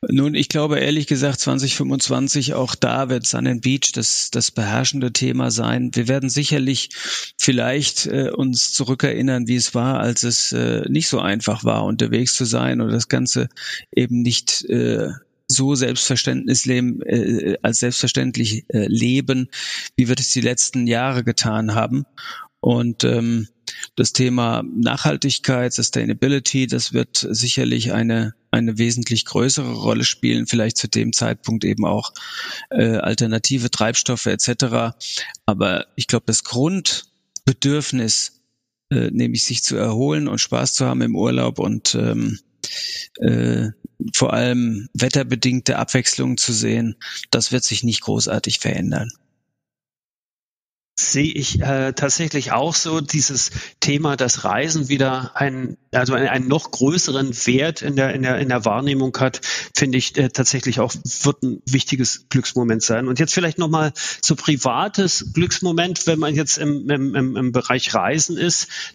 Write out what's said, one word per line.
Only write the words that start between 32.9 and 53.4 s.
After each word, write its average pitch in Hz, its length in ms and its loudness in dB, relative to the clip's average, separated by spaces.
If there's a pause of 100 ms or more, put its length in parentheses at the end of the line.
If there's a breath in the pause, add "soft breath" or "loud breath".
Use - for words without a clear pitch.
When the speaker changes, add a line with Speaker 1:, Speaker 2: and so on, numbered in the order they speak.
Speaker 1:
alternative 113 760 0
Treibstoffe - 540 0
et 104 160 0
cetera. 120 560 0 (480 loud breath)
Aber 98 420 0 (100)
ich - 100 -4
glaube, 117 200 0
das - 180 0
Grundbedürfnis, - 2000 -2 (500)
äh, 120 200 2
nämlich 120 340 0
sich 120 180 -2
zu - 140 -2
erholen 131 520 0
und 117 100 -2
Spaß 120 340 0
zu 131 140 0
haben 123 160 0
im 117 120 0
Urlaub 120 440 0
und, 107 360 0
ähm, 113 440 0 (840 loud breath)
äh, 117 480 2 (460)
vor - 180 2
allem 120 600 0
wetterbedingte 123 840 0
Abwechslung 127 640 0
zu - 160 0
sehen, 113 420 0 (340 loud breath)
das - 220 0
wird 123 120 0
sich 113 200 -2
nicht 117 160 0
großartig - 600 -2
verändern. - 500 -2 (1900)
Speaker 2:
Sehe 143 320 0
ich, - 280 -2
äh, 135 320 0
tatsächlich 143 580 0
auch 147 240 0
so, 160 260 0
dieses 139 520 -2 (260 loud breath)